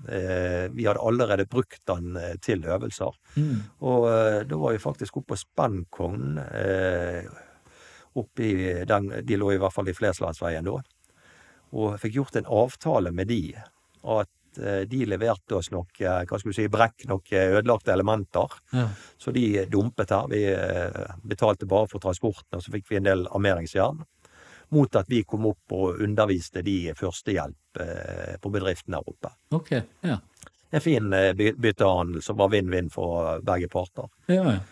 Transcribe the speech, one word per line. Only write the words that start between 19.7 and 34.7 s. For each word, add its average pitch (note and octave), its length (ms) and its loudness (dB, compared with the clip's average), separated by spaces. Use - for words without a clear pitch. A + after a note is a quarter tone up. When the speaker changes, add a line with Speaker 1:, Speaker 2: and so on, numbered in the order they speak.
Speaker 1:
her. G#2 180 2
Vi, G#2+ 180 0
eh, F#2 680 -2
betalte G#2 400 2
bare G2+ 200 4
for G2+ 120 -10
transporten, F#2+ 540 -4
og F2+ 80 -6
så - 100 -14
fikk G#2 180 -8
vi G#2 80 0
en G2 60 0
del F#2+ 240 4
armeringsjern, G2+ 760 0
mot C#3+ 240 4
at G2 120 2
vi A#2+ 160 2
kom A2 220 -2
opp - 260 -2
og F#2 280 0
underviste G#2 640 0
de F2+ 260 -2
i D2+ 40 -6
førstehjelp, E2+ 840 -6
eh, G1+ 580 -8
på G2+ 140 -8
bedriften F#2+ 420 -4
her D2 120 -4
oppe. - 240 -10
Speaker 2:
Ok, D#3+ 200 -2
ja. D3+ 140 0
Speaker 1:
En D3 100 0
fin, A2 320 2
eh, F#2+ 200 6
by-, G#2 200 2
byttehandel F#2 720 2
som G#2 140 -6
var G2 120 6
vinn-vinn F2+ 420 0
for, E2+ 440 -2
eh, E2 60 -6
begge F2+ 280 0
parter. - 380 -6
Speaker 2:
Ja, F#3 160 4
ja. A2 160 2